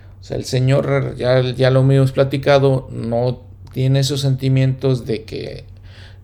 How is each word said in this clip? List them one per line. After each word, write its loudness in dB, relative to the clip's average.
O -20
sea, -6
el -6
Señor, 0
ya, 2
ya 0
lo 4
hemos 4
platicado, 2
no -4
tiene 2
esos -2
sentimientos 0
de -4
que -12